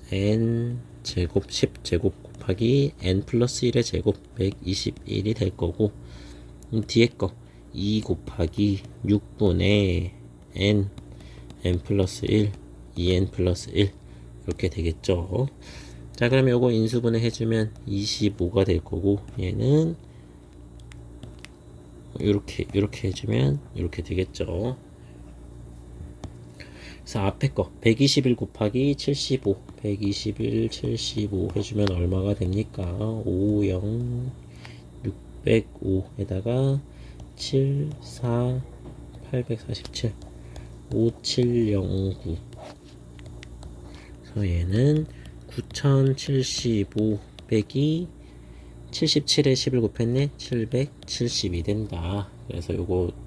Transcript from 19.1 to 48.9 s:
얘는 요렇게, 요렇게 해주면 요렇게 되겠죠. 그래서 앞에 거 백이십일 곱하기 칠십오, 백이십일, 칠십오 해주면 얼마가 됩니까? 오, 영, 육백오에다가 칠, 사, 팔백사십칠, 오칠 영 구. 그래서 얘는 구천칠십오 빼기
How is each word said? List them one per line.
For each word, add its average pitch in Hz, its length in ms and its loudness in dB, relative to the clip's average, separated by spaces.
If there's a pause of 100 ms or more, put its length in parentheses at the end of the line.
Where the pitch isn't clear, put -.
얘는 131 560 2 (2250)
요렇게, - 540 2
요렇게 101 340 0
해주면 123 500 2 (200)
요렇게 87 240 -4
되겠죠. 92 760 -2 (2250)
그래서 - 220 -4
앞에 101 280 2
거 - 320 -2
백이십일 127 560 6
곱하기 123 600 0
칠십오, 131 600 0 (220)
백이십일, 107 880 0
칠십오 104 880 -2
해주면 104 340 0
얼마가 92 440 2
됩니까? 98 480 -2 (420)
오, 101 420 2
영, 120 640 -2 (760)
육백오에다가 107 1800 0 (520)
칠, 139 540 2 (120)
사, 123 600 0 (720)
팔백사십칠, 123 840 -4 (800)
오칠 117 800 2
영 95 500 0
구. 85 140 -4 (1800)
그래서 104 280 -2
얘는 110 580 4 (420)
구천칠십오 127 1700 2 (300)
빼기 147 580 2 (840)